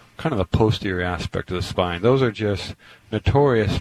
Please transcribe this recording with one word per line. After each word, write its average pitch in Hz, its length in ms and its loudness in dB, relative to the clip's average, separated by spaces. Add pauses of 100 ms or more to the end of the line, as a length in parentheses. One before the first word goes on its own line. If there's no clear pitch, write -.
(160)
kind 160 160 -4
of 120 80 -2
the 90 60 0
posterior 98 600 2
aspect 90 460 -6
of 90 60 -4
the 90 40 -4
spine. 87 400 -2
Those 131 200 2
are 120 100 0
just 101 440 -4 (360)
notorious 110 680 2